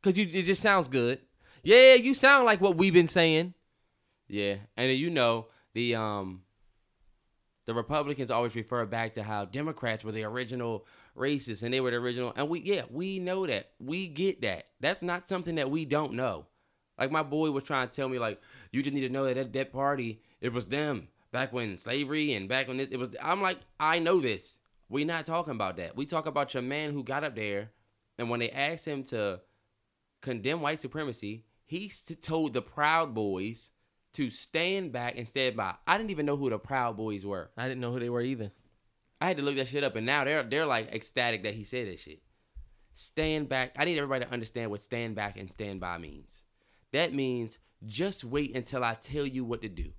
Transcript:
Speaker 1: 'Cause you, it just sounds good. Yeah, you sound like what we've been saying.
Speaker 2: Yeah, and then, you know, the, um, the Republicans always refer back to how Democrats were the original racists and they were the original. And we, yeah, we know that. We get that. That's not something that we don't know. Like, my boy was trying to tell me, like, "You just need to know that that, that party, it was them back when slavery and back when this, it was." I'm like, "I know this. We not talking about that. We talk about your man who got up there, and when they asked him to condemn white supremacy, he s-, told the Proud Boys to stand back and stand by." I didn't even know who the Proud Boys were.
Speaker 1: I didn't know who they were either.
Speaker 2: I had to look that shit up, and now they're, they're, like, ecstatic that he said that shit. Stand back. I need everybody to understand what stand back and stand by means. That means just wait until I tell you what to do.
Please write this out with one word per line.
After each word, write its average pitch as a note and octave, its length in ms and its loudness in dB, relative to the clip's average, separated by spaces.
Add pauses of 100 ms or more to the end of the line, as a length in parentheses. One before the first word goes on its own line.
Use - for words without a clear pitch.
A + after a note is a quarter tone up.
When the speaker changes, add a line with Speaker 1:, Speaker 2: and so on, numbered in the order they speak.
Speaker 1:
'Cause F#3+ 120 4
you, G3+ 160 4
it F3+ 120 -2
just F3+ 180 2
sounds F#3+ 260 4
good. B2+ 340 2 (420)
Yeah, B3+ 320 12
you B3+ 180 6
sound C4+ 320 8
like G#3+ 160 6
what F#3 160 4
we've F#3 160 6
been E3+ 140 10
saying. E3 480 4 (720)
Speaker 2:
Yeah, G2+ 300 0 (180)
and B2+ 160 2
then, C3 60 4
you D#3+ 120 0
know, A#2 380 4 (260)
the, A#2 220 2
um, G2 480 -2 (1200)
the A2+ 80 -6
Republicans C#3 580 -2
always A#2 240 0
refer A#2 300 -2
back A2+ 280 -4
to G#2+ 100 -6
how G#2 220 -4
Democrats A#2+ 580 -4
were G#2+ 80 -6
the G#2+ 120 -6
original A#2 640 -4 (320)
racists C3+ 460 -2
and A#2+ 100 0
they C3 80 2
were B2 100 2
the A#2+ 60 0
original. B2 380 -2
And C#3+ 140 -2
we, E3+ 120 -2
yeah, F#3+ 280 0
we F#3 300 -4
know F#3 260 -2
that. A#2 340 -4
We E3+ 280 -4
get D#3+ 340 0
that. F#2+ 260 -4 (120)
That's F3+ 220 -2
not F3+ 260 -4
something F3 280 -2
that C3+ 140 0
we D#3 160 -2
don't C#3+ 280 -2
know. A2+ 320 -4 (520)
Like, C3+ 140 -2
my D#3 120 0
boy D3+ 280 0
was C3+ 120 -2
trying C3 260 -2
to - 40 -16
tell C3+ 160 -2
me, B2+ 100 -4
like, A2 200 -2 (320)
"You C3+ 100 0
just C#3 120 -2
need C#3 80 0
to C3 80 -2
know C3+ 160 0
that B2+ 100 2
that, C3 180 -4
that C3+ 200 -2
party, C3 480 -2 (200)
it A#2 120 -2
was A2+ 140 -4
them C3+ 420 -2 (220)
back B2+ 220 -4
when G#2+ 240 -4
slavery C#3+ 560 -2
and G2 160 -2
back C3 180 0
when B2+ 100 -6
this, C3+ 120 -2
it C3 80 -6
was." B2 120 -4 (120)
I'm F3+ 200 0
like, F#3 180 -2 (200)
"I D#3+ 200 4
know E3+ 200 4
this. A2 380 -2 (320)
We C#3 140 0
not D#3+ 220 -2
talking E3 260 -2
about G2 260 -2
that. E2+ 200 -8
We C#3+ 80 -4
talk D#3 200 -2
about C#3+ 280 -2
your B2+ 100 -2
man D3 300 -4
who C#3 100 -4
got C3+ 220 -4
up B2+ 100 -6
there, G#2 360 -4 (460)
and A#2+ 120 -2
when A#2+ 100 0
they A#2 100 0
asked D3+ 360 -2
him C#3 200 -6
to G2+ 360 -4 (800)
condemn C3 400 -2
white D3+ 180 -2
supremacy, A#2 640 -8 (220)
he F#3 220 -8
s-, - 340 -16
told D#3 320 -2
the A#2+ 80 0
Proud D3+ 520 0
Boys G#2 560 -2 (440)
to B2+ 180 -2
stand F3 600 -4
back A#2+ 260 -4
and A2+ 100 -8
stand B2+ 280 0
by." G2 200 -4 (100)
I F#3 140 4
didn't A3 100 -4
even D3+ 160 -2
know C#3+ 120 0
who C#3 120 0
the A2 80 0
Proud A#2+ 400 -2
Boys G#2 260 -4
were. G2 320 -6
Speaker 1:
I B2 120 -6
didn't B2+ 140 -6
know A#2+ 100 -4
who B2 80 -4
they A#2+ 100 -4
were A#2+ 140 0
either. A#2 280 -4 (680)
Speaker 2:
I E3 60 2
had F3+ 100 0
to C#3+ 60 -4
look C#3+ 140 2
that C3 100 0
shit C#3 160 -2
up, B2+ 120 0
and A2 120 -2
now C#3+ 160 4
they're, D3 180 2
they're, C#3 240 0
like, A#2 260 0
ecstatic A2+ 520 0
that G#2 100 -4
he A2 100 -10
said B2 260 -6
that E2 100 -12
shit. D2+ 240 -20 (720)
Stand D#3 540 -2
back. C3 280 -2
I D3+ 80 2
need E3+ 120 0
everybody C3+ 280 -2
to B2+ 60 -10
understand A#2 400 -4
what G#2 100 -6
stand A#2 340 -6
back G2+ 220 -6
and G2 140 -12
stand G2+ 280 -8
by F2 200 -6
means. D2 420 -16 (520)
That D3+ 200 0
means B2+ 440 -2 (280)
just D3 380 -6
wait C3 320 -4
until B2+ 260 -4
I A#2 120 0
tell C#3+ 320 -6
you B2+ 180 -4
what A2+ 180 -4
to A2 80 -8
do. E2 300 -8